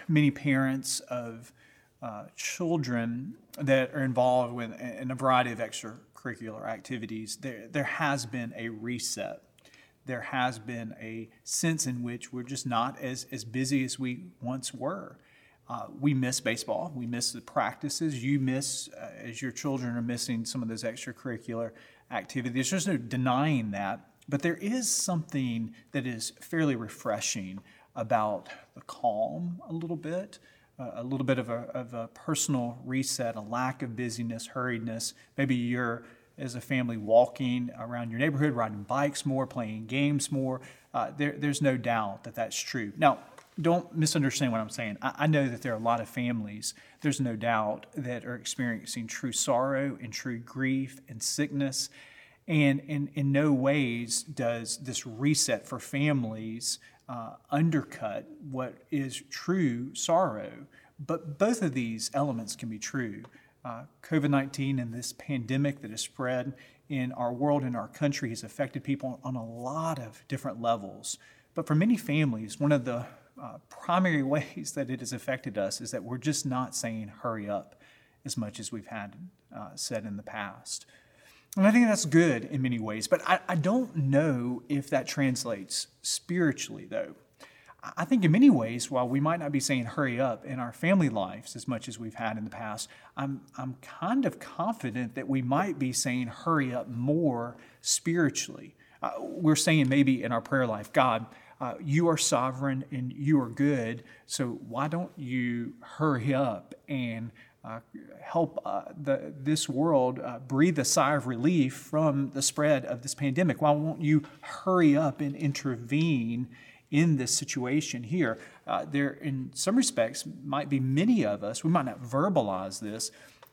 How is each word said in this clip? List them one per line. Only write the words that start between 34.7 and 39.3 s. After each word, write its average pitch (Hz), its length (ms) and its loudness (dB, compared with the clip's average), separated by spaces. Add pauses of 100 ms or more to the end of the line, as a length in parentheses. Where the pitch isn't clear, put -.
Maybe 131 200 2
you're, 120 480 0 (340)
as 135 160 -8
a 123 80 -8
family, 123 340 0
walking 123 800 4
around 120 360 -6
your 117 80 -4
neighborhood, 143 340 4
riding 107 300 0
bikes 143 420 0
more, 135 220 0